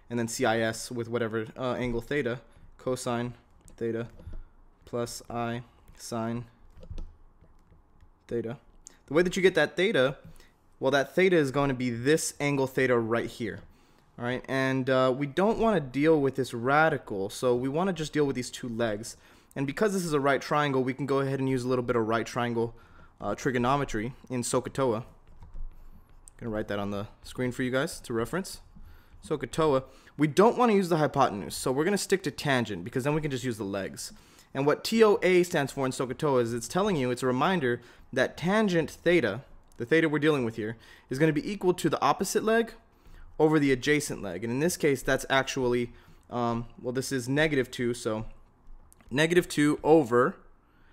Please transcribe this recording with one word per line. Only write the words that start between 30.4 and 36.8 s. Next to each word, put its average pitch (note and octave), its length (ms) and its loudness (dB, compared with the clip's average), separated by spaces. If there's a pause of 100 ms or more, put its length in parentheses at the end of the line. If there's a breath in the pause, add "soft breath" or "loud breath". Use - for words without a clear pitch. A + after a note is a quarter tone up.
wanna A#3 160 4
use G3 140 2
the E3+ 80 2
hypotenuse, B2 580 0
so - 180 -2
we're C#3+ 120 0
gonna G3 140 0
stick - 260 0
to D3 60 -2
tangent A2+ 540 -2
because B2 200 -4
then D3 100 0
we D#3 60 0
can D3 100 -4
just B2+ 140 -6
use A#2 140 -4
the A2 60 -6
legs. F#2+ 480 -6 (420 loud breath)
And C3+ 120 0
what - 180 2
T A3+ 180 4
O G#3 200 6
A F3+ 200 6
stands D3+ 300 -2
for C3+ 140 -2
in C3 60 -2
sohcahtoa B2+ 500 0
is A#2 100 0
it's A#2+ 160 -6
telling F#3+ 280 0